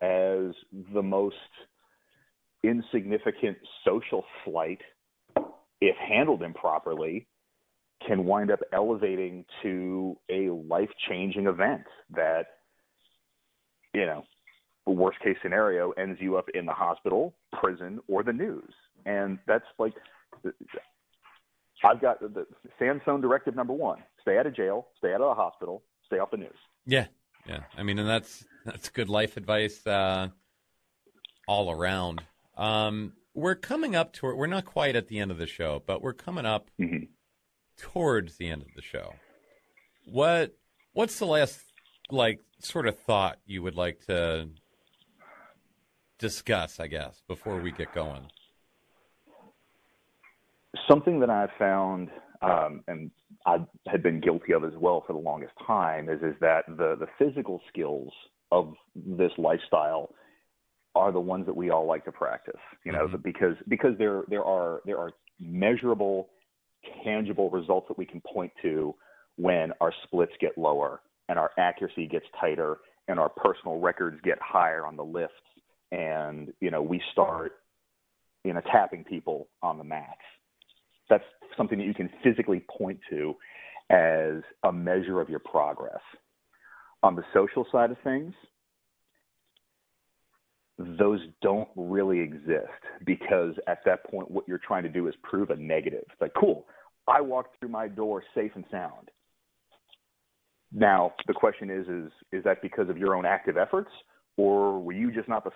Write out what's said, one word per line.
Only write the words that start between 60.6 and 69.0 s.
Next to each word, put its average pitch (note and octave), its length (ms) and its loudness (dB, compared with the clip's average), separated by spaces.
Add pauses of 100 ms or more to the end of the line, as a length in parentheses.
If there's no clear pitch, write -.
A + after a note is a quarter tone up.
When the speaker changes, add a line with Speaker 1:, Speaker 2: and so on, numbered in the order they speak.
Speaker 1:
are F#2+ 160 4
the F2+ 80 0
ones F#2 260 -4
that F2+ 100 -4
we F2+ 140 -2
all D#2+ 160 4
like D#2+ 200 -2
to E2 60 -10
practice, - 480 -6 (240)
you E2 80 -8
know, D#2 160 2
Speaker 2:
Mm-hmm. F#2 160 -6
Speaker 1:
because, F2+ 320 0 (120)
because A2 300 2
there, G2+ 300 0
there G2+ 160 -2
are, F2 420 0
there G2+ 120 -4
are E2+ 140 -6 (280)
measurable, G2 920 0 (720)
tangible G#2 460 0
results F#2 380 0
that - 100 -8
we F#2 80 -6
can E2+ 160 -14
point F2+ 300 -6 (100)
to D#2 320 -2 (440)